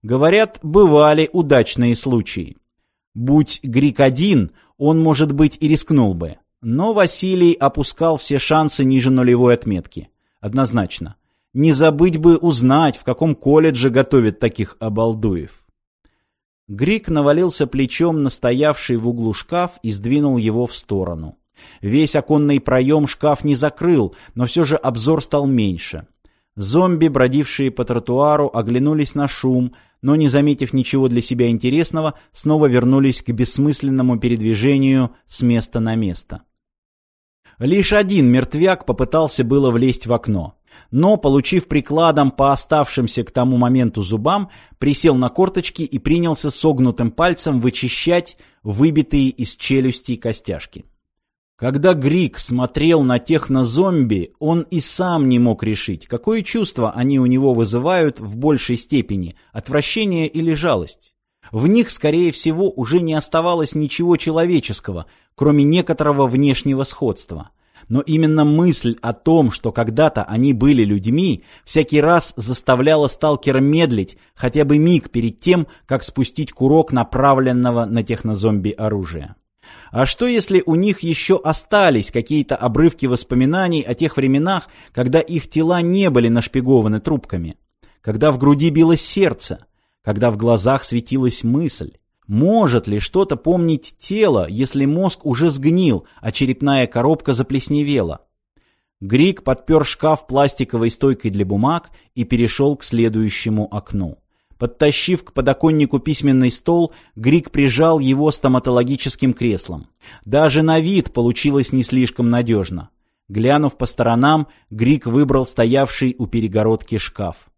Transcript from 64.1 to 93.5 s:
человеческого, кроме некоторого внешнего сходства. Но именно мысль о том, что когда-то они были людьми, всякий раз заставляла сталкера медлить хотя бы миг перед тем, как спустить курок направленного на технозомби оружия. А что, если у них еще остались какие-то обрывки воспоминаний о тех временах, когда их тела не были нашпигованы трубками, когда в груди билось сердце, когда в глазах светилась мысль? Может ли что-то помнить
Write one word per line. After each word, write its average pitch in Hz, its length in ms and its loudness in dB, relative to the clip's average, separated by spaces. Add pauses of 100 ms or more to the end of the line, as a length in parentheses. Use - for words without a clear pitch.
человеческого, 160 880 -2 (300)
кроме 147 280 4
некоторого 151 640 2
внешнего 135 560 0
сходства. - 680 -8 (380)
Но 123 120 0
именно 156 440 2
мысль 147 560 2
о 117 100 -4
том, 151 400 2
что - 200 -6
когда-то 117 520 0
они 127 300 0
были 123 320 2
людьми, 113 580 -2 (220)
всякий 151 340 0
раз 160 380 2
заставляла 131 720 0
сталкера 143 520 -2
медлить 139 580 0 (180)
хотя 143 280 -2
бы 147 140 4
миг 165 320 2
перед 117 320 -4
тем, 175 260 2 (180)
как 135 180 -4
спустить - 500 -6
курок 151 400 2
направленного 123 920 0
на 113 180 -2
технозомби 107 680 -2
оружия. 92 640 -8 (560)
А 127 140 0
что, 233 220 -2
если 202 380 0
у 160 100 0
них 196 260 0
еще 170 420 0
остались 156 680 0
какие-то 139 440 -2
обрывки 139 500 2
воспоминаний 139 760 0
о 123 120 -6
тех 156 240 -4
временах, 143 520 -2 (240)
когда 131 260 0
их 165 300 -4
тела 170 320 0
не 180 280 0
были 120 200 2
нашпигованы 117 720 0
трубками, 95 580 -6 (440)
когда 110 300 0
в 131 60 -2
груди 143 320 4
билось 160 320 4
сердце, - 640 -4 (380)
когда 107 280 0
в 101 60 -6
глазах 117 460 0
светилась 123 600 -4
мысль? 127 500 -4 (340)
Может 139 600 2
ли 104 120 -2
что-то 190 360 -2
помнить 165 640 -2